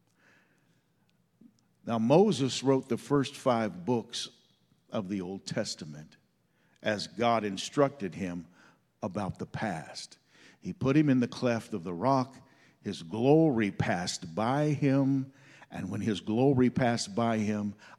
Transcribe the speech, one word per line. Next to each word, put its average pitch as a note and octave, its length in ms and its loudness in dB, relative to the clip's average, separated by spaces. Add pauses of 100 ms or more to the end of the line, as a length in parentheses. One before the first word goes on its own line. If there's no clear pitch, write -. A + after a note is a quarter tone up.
(1900)
Now, A2+ 120 -2
Moses C3+ 640 4
wrote C3 280 2
the A#2 80 0
first C#3+ 380 0
five G#2+ 500 0
books - 440 -4 (640)
of G#2 160 -4
the G2 140 -4
Old F#2 240 -8
Testament D#2+ 720 -10 (680)
as G2+ 240 0
God A2+ 360 2
instructed G2+ 720 0
him F2 300 -6 (560)
about G2 380 -6
the A2+ 60 -8
past. - 720 -8 (420)
He F2+ 140 -10
put C3+ 240 2
him D3+ 120 4
in B2+ 120 4
the A#2 60 0
cleft A#2 460 -2
of F2+ 100 -8
the F2+ 100 -6
rock. B2+ 420 0 (480)
His F2+ 200 -8
glory A#2 680 4
passed F2+ 640 -4
by C3 360 0
him. C3+ 600 2 (420)
And F#2+ 160 -8
when G#2 120 -6
his F#2+ 180 -2
glory B2+ 500 4
passed A#2 460 0
by A#2 220 0
him, G#2 380 -2 (240)